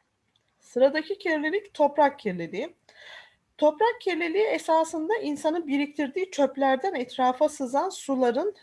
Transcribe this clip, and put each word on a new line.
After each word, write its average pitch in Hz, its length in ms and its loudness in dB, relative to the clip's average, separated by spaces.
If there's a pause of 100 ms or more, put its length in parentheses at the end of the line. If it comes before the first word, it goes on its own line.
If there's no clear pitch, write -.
(720)
Sıradaki 311 440 2
kirlilik 320 560 -2
toprak 285 460 2
kirliliği. 180 560 -6 (800)
Toprak 415 440 2
kirliliği 339 420 0
esasında 330 760 0
insanın 302 500 -2
biriktirdiği 294 640 -2
çöplerden 277 640 2
etrafa 254 560 0
sızan 285 400 -2
suların, 269 720 -2